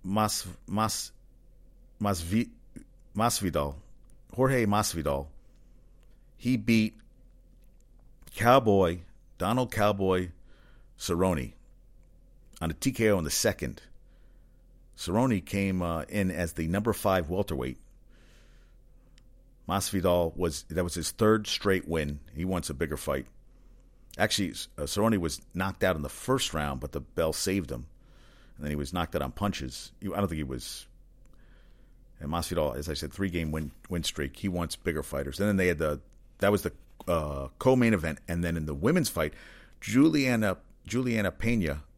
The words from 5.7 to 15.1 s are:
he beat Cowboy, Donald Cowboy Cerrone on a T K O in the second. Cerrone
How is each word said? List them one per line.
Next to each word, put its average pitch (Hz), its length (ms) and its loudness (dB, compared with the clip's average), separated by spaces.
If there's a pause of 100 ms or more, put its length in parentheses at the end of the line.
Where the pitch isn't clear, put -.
he 127 200 0
beat 110 420 2 (1400)
Cowboy, 104 640 6 (400)
Donald 110 340 0
Cowboy 98 560 2 (680)
Cerrone 85 560 0 (1040)
on 82 100 -2
a 80 40 -6
T - 180 -2
K 110 180 2
O 98 80 4
in 82 60 0
the 71 60 -2
second. - 500 -2 (1160)
Cerrone 107 480 0